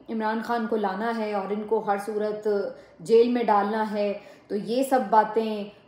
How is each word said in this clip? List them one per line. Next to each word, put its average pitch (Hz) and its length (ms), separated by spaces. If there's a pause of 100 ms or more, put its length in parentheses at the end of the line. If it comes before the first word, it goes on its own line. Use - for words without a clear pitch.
(100)
इमरान 220 320
खान 233 240
को 220 100
लाना 208 340
है 214 240
और 190 180
इनको 214 280
हर 202 180
सूरत 208 440 (600)
जेल 226 260
में 240 180
डालना 208 360
है। 208 380 (300)
तो 196 60
ये 220 280
सब 247 260
बातें, 214 600 (160)